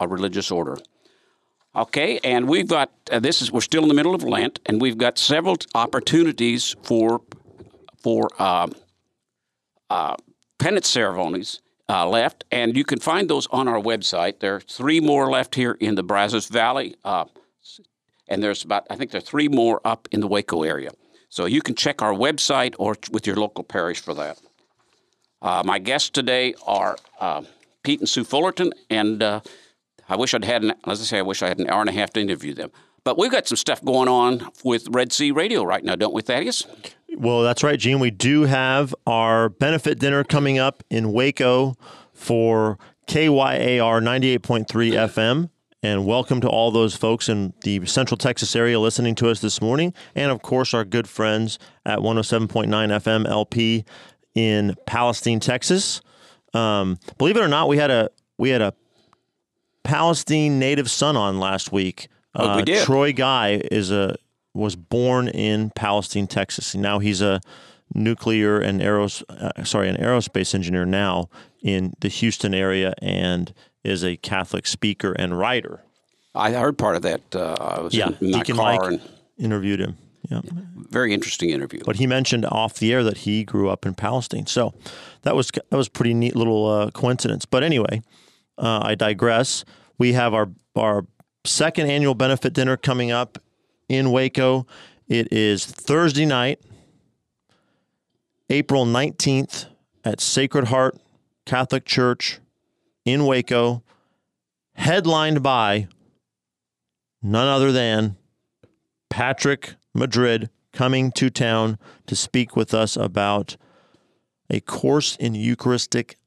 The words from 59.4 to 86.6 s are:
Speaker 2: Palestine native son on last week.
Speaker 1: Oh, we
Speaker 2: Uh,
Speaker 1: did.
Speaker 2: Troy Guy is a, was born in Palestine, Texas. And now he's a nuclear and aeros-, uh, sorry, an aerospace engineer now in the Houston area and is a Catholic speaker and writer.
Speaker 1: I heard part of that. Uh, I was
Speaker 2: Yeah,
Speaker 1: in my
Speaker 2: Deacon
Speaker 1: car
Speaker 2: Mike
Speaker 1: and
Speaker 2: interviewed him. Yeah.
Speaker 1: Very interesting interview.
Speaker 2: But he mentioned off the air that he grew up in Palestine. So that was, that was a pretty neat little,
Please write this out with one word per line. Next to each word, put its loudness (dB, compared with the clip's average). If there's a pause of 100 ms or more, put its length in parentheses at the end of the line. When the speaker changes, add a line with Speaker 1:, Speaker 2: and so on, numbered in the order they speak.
Speaker 2:
Palestine 2
native 2
son 2
on 0
last -4
week. -2 (260)
Speaker 1:
Oh, 0
we 2
Speaker 2:
Uh, -2
Speaker 1:
did. 2
Speaker 2:
Troy 2
Guy 0
is -2
a, 0 (400)
was -2
born 0
in -2
Palestine, -2
Texas. -4
And -4
now 0
he's 0
a 2 (520)
nuclear 0
and 0
aeros-, 0
uh, -8
sorry, 0
an -2
aerospace 0
engineer -2
now -2 (320)
in -2
the -2
Houston -2
area 0
and -2 (300)
is -2
a -2
Catholic -6
speaker -2
and -4
writer. -4 (520)
Speaker 1:
I 0
heard -2
part 0
of -2
that. -2 (140)
Uh, -4
I -6
was -6
Speaker 2:
Yeah, 0 (100)
Speaker 1:
in 0
my 0
Speaker 2:
Deacon -2
Speaker 1:
car 2
Speaker 2:
Mike 0
Speaker 1:
and -2 (360)
Speaker 2:
interviewed -2
him. -6 (320)
Yeah. -4 (340)
Speaker 1:
Very -2
interesting -4
interview. -6
Speaker 2:
But -2
he 0
mentioned 0
off -2
the 0
air 2
that 0
he -2
grew -2
up -4
in -4
Palestine. -4
So -2 (500)
that 0
was, 0
that -4
was 0
a -20
pretty 0
neat 0
little, 2